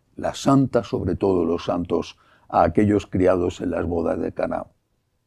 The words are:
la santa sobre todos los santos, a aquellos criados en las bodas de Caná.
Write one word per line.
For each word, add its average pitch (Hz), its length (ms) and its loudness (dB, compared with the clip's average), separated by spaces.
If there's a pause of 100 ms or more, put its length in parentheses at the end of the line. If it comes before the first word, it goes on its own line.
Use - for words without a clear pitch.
(160)
la 82 180 -6
santa 139 500 2
sobre 95 320 -4
todos 92 300 2
los 85 200 -4
santos, 87 520 -4 (300)
a 90 160 4
aquellos 101 420 2
criados 90 560 0
en 90 100 -4
las 87 140 -4
bodas 85 340 -2
de 87 140 -6
Caná. 85 320 -6 (600)